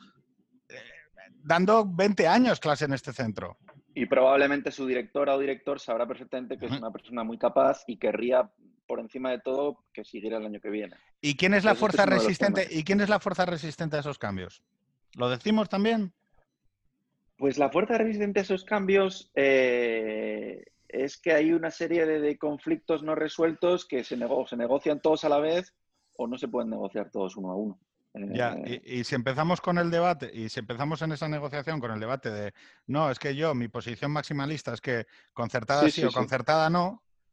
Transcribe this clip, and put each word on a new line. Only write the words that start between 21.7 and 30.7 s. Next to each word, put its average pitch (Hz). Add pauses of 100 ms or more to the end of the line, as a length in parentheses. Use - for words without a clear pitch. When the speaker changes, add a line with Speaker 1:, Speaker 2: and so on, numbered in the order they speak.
Speaker 2:
serie 165
de, 156
de 147
conflictos 156
no 156
resueltos 165
que 127
se -
nego-, 123
se 123
negocian 135
todos 156
a 160
la 147
vez 165 (440)
o 120
no 123
se 131
pueden 113
negociar 104
todos 95
uno 92
a 90
uno. 101 (340)
Speaker 1:
Ya, 113
Speaker 2:
Eh, 120
Speaker 1:
y, 127
y 120
si -
empezamos 135
con 175
el 170
debate, 170
y 113
si -
empezamos 127